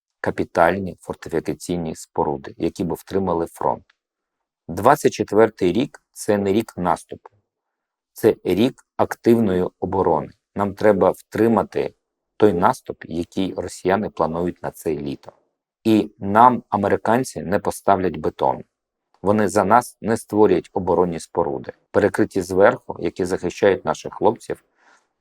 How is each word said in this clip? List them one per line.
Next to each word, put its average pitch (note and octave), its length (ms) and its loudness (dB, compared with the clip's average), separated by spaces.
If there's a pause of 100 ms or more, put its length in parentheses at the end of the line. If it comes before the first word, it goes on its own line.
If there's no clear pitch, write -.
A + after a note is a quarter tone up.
(220)
капітальні F2+ 800 -2
фортифікаційні E2 960 -8
споруди, D2 640 -6
які E2 260 -6
б E2 100 -6
втримали F2 520 -4
фронт. - 380 -6 (840)
Двадцять A2+ 460 2
четвертий A2 580 2
рік — A#2+ 400 -4
це - 260 -2
не G2+ 160 0
рік A2 240 -2
наступу, E2+ 520 -4 (840)
це G#2+ 300 2
рік G2+ 440 0 (100)
активної A2 680 2 (120)
оборони. F2+ 520 -2 (280)
Нам G2+ 140 -2
треба G2 360 4
втримати G2 840 -2 (440)
той G#2 160 4
наступ, - 520 -2
який F2 520 -6
росіяни F#2 520 -4
планують E2+ 540 -4
на C#2+ 80 -8
це D#2 240 -6
літо. C#2+ 360 -10 (520)
І A2 360 2
нам A2+ 500 4
американці G2+ 720 -2
не F2+ 180 -2
поставлять F#2 580 -2
бетон. D#2 460 -2 (580)
Вони G#2 260 2
за G#2 160 2
нас A2+ 380 2
не A2+ 160 -2
створюють - 560 2
оборонні F2+ 460 0
споруди, C#2+ 540 -6 (180)
перекриті G2+ 500 0
зверху, F#2+ 580 2
які F2 260 -4
захищають F2+ 600 0
наших - 280 -6
хлопців F#2+ 500 -4 (580)